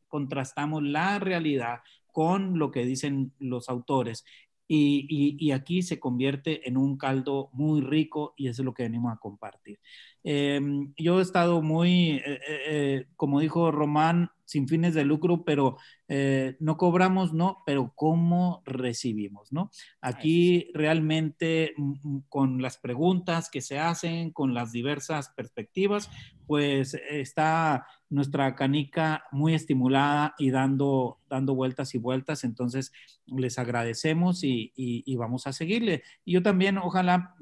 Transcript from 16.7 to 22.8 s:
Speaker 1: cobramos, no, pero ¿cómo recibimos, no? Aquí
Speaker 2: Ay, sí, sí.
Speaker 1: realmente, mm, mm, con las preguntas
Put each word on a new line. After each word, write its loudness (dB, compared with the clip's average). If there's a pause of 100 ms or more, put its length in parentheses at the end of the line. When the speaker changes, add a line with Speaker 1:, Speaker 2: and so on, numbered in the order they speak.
Speaker 1:
cobramos, 4
no, 0
pero 0
¿cómo 2
recibimos, -6
no? -4 (300)
Aquí 4
Speaker 2:
Ay, 4
sí, -14
sí. -18
Speaker 1:
realmente, 0
mm, -2 (100)
mm, -6
con 0
las -4
preguntas 0